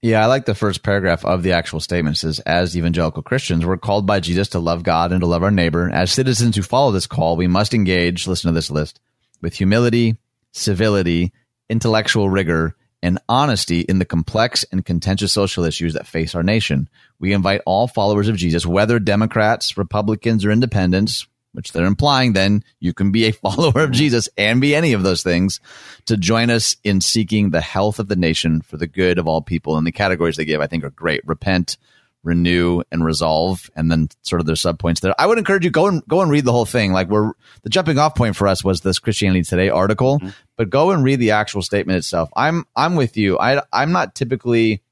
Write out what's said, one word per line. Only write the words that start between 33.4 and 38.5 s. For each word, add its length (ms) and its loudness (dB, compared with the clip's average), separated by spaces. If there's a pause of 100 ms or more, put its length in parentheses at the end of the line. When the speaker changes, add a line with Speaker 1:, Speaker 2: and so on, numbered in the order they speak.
Speaker 1:
and 120 0
then 200 2 (140)
sort 180 -4
of 40 -2
their 120 -2
subpoints 420 -2
there. 180 -2
I 80 2
would 120 2
encourage 260 0
you, 80 2
go 160 2
and, 180 -2
go 160 0
and 80 2
read 140 2
the 80 2
whole 140 2
thing. 260 0
Like, 160 0
we're, 240 0 (320)
the 60 -8
jumping 280 0
off 160 2
point 220 0
for 100 0
us 160 2